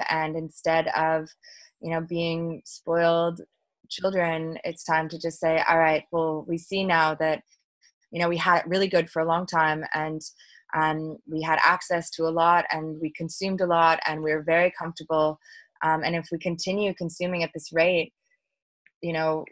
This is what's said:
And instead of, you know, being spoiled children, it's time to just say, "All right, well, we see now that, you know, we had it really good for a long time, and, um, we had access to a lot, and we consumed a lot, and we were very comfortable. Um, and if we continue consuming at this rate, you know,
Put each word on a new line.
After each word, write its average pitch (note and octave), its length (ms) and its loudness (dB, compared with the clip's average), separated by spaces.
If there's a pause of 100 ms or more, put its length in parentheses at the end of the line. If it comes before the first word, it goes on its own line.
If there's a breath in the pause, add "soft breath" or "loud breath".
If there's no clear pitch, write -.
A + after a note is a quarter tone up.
And D#3 280 -2
instead D#3+ 520 0
of, D#3+ 400 0 (520 soft breath)
you E3 100 -8
know, E3 100 -2
being E3 640 -4
spoiled E3+ 760 0 (480)
children, E3 760 -2
it's E3+ 200 -8
time D#3+ 260 0
to E3 80 -10
just E3 200 -6
say, D#3+ 300 2
"All E3 100 4
right, D#3 320 4
well, D#3+ 380 -2
we E3+ 100 -2
see G3 260 -4
now D#3+ 320 4
that, D#3 260 -2 (680)
you E3+ 100 -6
know, E3+ 80 2
we F3 80 0
had E3+ 240 4
it E3 80 -6
really F#3+ 200 2
good E3+ 220 2
for E3 100 -2
a D#3+ 60 2
long E3+ 200 0
time, D#3 460 0
and, D#3 280 -4 (540 soft breath)
um, D#3 440 0 (120)
we D#3 120 -4
had D#3 200 2
access E3+ 480 2
to - 120 -6
a D#3+ 80 0
lot, E3+ 400 4
and D#3 300 -4
we D#3 120 -6
consumed F#3+ 480 -6
a F3+ 60 2
lot, E3 400 4
and D#3 160 -4
we D#3 100 0
were D3+ 100 -2
very E3+ 360 2
comfortable. D#3 600 -2 (440 soft breath)
Um, D#3+ 200 2
and E3+ 140 -2
if E3 160 -6
we E3 60 -4
continue F#3 560 -2
consuming F3 480 -4
at D#3+ 100 -4
this - 200 -12
rate, E3 420 2 (880)
you E3+ 100 -4
know, D#3 400 0